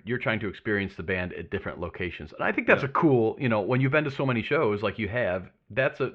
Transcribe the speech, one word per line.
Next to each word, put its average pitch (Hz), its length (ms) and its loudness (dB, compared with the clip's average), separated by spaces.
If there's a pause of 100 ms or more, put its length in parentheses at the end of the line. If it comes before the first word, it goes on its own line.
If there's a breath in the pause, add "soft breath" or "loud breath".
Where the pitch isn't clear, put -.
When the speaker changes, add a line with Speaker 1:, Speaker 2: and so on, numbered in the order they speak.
Speaker 1:
you're 117 140 -2
trying 110 220 -2
to 104 80 -4
experience 98 460 -2
the - 80 -10
band 90 300 -2
at - 180 -10
different - 300 -6
locations. 85 520 -8
And - 120 -4
I 202 80 2
think 233 160 -4
that's 214 160 6
Speaker 2:
Yeah. 135 40 0
Speaker 1:
a - 40 -14
cool, 123 480 4
you 131 80 0
know, 110 140 2
when 123 180 2
you've 135 100 2
been 151 140 4
to 139 80 -4
so 147 120 -2
many 120 180 0
shows 113 380 2
like 101 200 -2
you 104 80 -2
have, 95 400 -2 (220)
that's 131 300 0
a, 127 140 -2